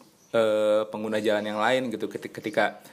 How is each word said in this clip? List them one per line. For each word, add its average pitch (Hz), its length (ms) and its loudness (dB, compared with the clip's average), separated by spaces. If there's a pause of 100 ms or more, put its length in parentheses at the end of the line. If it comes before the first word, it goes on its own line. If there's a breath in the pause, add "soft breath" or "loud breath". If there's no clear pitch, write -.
(340)
eh, 107 560 4
pengguna 107 280 -4
jalan 104 280 2
yang 107 120 -6
lain 123 320 0
gitu. 101 160 -6
Keti-, - 280 -10
ketika - 480 -2 (120 loud breath)